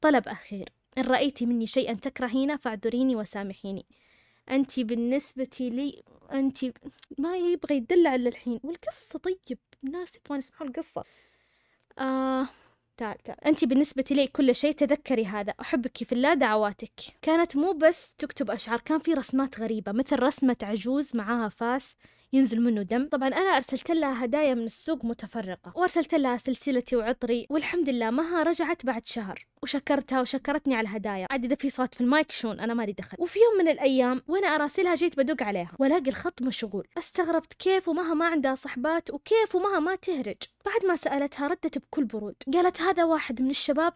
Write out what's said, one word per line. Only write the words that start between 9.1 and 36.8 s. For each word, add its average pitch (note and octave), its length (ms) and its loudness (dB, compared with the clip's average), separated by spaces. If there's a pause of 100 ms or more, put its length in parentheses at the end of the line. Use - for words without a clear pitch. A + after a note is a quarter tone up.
طيب، F#4 400 -6 (260)
الناس E4+ 320 -8
يبغون - 220 -8
يسمعون C#4 300 -10
القصة. - 360 -8 (920)
آه، C4 480 0 (500)
تعال، G#3+ 220 -8
تعال. - 280 -16
"أنت D4+ 180 4
بالنسبة C4+ 460 2
لي C#4 160 4
كل C4 280 2
شيء، D4 180 2
تذكري B3 520 0
هذا. G3+ 360 -6
أحبك A#3 360 -4
في - 160 -6
الله، C4 220 4
دعواتك." G#3+ 640 0 (220)
كانت E4 340 4
مو E4 160 2
بس D#4+ 420 4
تكتب C4+ 360 -6
أشعار، A3+ 300 -4
كان D#4 180 0
في D#4+ 160 0
رسمات C4 460 -2
غريبة، A3 320 -4
مثل B3+ 300 0
رسمة B3+ 400 2
عجوز A3+ 540 -2
معاها A3+ 320 -2
فاس A#3+ 480 -4 (360)
ينزل B3 280 4
منه A#3 220 2
دم. A#3+ 260 -2
طبعًا C4+ 200 0
أنا E4+ 280 2
أرسلت C4 340 -2
لها C#4 340 0
هدايا C4+ 300 2
من A#3 100 -2
السوق B3+ 400 -6
متفرقة، G3+ 720 -8
وأرسلت E4+ 380 2
لها C4+ 220 2
سلسلتي B3+ 600 -2
وعطري، A#3 540 -2
والحمد D#4 380 0
لله A#3 220 0
مها E4 320 0
رجعت E4 440 0
بعد A#3 200 -4
شهر، - 400 -8 (160)
وشكرتها C#4 580 0
وشكرتني C#4 540 0
على A3 140 0
الهدايا. G3 420 -4
عاد C4+ 140 0
إذا B3+ 100 2
في C#4 160 -2
صوت B3 240 -2
في - 60 -18
المايك C#4+ 300 4
شون، - 300 -6
أنا A#3 140 -2
مالي A#3+ 180 -2
دخل. - 280 -12
وفي F4 180 -2
يوم A4 200 6
من E4+ 100 4
الأيام C4 600 2
وأنا F#4+ 180 2
أراسلها D4+ 480 2
جيت D#4+ 220 0
بدق C4+ 260 0
عليها، G3 360 -4
وألاقي C4+ 320 4
الخط - 320 -6
مشغول. G#3 460 -4 (100)